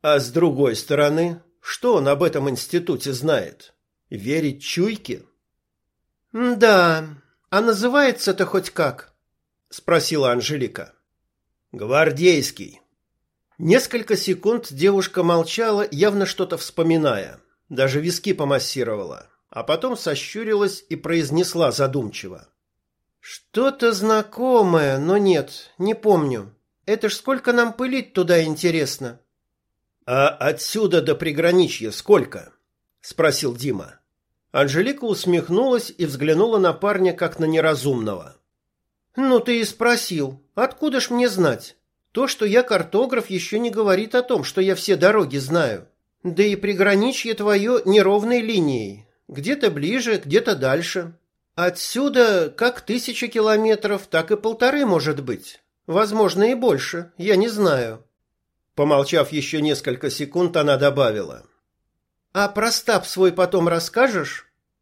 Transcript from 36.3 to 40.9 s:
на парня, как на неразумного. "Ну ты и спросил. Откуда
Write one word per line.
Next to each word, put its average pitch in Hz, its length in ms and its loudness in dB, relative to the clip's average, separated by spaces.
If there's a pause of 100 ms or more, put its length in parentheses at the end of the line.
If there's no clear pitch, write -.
на 180 140 2
парня, 190 400 0
как 175 260 -4
на 165 60 -2
неразумного. 131 920 0 (800)
"Ну 254 260 4
ты 240 200 0
и 220 40 0
спросил. 190 800 -2 (120)
Откуда 254 460 -2